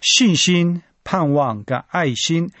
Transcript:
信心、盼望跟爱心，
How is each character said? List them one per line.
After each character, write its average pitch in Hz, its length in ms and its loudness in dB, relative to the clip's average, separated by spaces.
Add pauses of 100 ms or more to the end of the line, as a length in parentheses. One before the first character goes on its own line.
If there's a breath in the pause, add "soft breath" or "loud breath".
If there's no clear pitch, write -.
信 208 360 2
心、 175 460 0 (200)
盼 160 300 -2
望 123 320 0
跟 127 240 -4
爱 160 260 -2
心， 165 360 -2 (100)